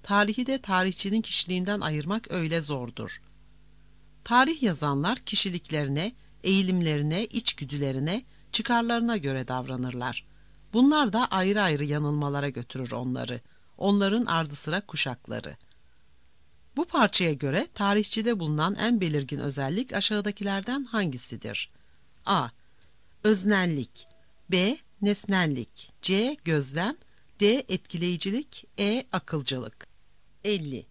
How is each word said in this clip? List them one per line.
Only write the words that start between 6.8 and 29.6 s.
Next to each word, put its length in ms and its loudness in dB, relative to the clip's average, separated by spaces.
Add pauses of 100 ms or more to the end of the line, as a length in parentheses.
içgüdülerine, 1000 -2 (280)
çıkarlarına 640 2
göre 320 -2
davranırlar. 760 -4 (460)
Bunlar 400 6
da 140 2
ayrı 360 2
ayrı 220 2
yanılmalara 640 0
götürür 440 -8
onları, 480 -4 (380)
onların 460 2
ardı 300 -2
sıra 320 -4
kuşakları. 680 -6 (1200)
Bu 80 0
parçaya 480 2
göre 420 -2
tarihçide 680 2
bulunan 340 0
en 260 2
belirgin 380 -2
özellik 540 -2
aşağıdakilerden 920 -2
hangisidir? 840 -4 (560)
A. 220 2 (760)
Öznellik, 840 2 (440)
B. 280 2 (240)
Nesnellik, 880 0 (100)
C. 420 2
Gözlem, 520 0 (440)
D. 280 4
Etkileyicilik, 1000 -4 (120)
E. 340 0
Akılcılık. 760 -4 (580)